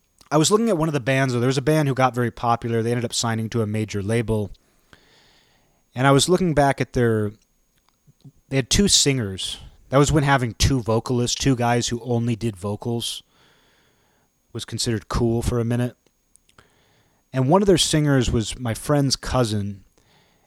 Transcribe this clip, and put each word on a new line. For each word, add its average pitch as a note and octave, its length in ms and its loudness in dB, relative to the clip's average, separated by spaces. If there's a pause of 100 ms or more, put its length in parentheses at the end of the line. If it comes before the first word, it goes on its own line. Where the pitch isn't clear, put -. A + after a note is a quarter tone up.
(320)
I C#3+ 60 2
was D#3 120 4
looking A3 200 2
at G3 80 2
one D#3 100 0
of D#3 60 -2
the C#3 80 -2
bands, C3+ 320 0
though. A#2+ 80 0
There B2 60 2
was C3+ 100 0
a C#3 40 0
band D3+ 280 2
who C3+ 40 -2
got B2+ 220 2
very A#2+ 160 0
popular. A#2 500 0
They A#2 100 -2
ended A#2+ 120 -2
up A#2 100 -8
signing A2+ 360 -2
to A2+ 120 -2
a G#2 60 -2
major G#2+ 340 -4
label. G#2+ 500 -2 (1400)
And B2+ 140 0
I C#3 40 6
was C#3 180 4
looking F3 240 2
back C#3 260 2
at - 140 -6
their, A2 400 0 (1160)
they C3 60 -4
had C3 140 0
two G3+ 180 4
singers. B2 680 0 (320)
That B2+ 80 2
was C#3 140 4
when D3 120 2
having B2+ 300 0
two C3 280 0
vocalists, A#2 540 -2
two C3+ 200 0
guys A#2+ 340 0
who A#2 120 -6
only A#2 340 -2
did G#2+ 200 -6
vocals, A2+ 680 -8 (1300)
was A2+ 140 -12
considered A2 440 -4
cool A#2 320 0
for A#2+ 180 -2
a A#2 60 -2
minute. A#2+ 320 -2 (1400)
And C3 160 0
one F#3+ 120 4
of G3+ 60 2
their F3+ 100 6
singers C#3+ 540 2
was A2+ 260 -2
my A#2+ 160 -6
friend's C#3+ 440 0
cousin, G#2 640 -2 (640)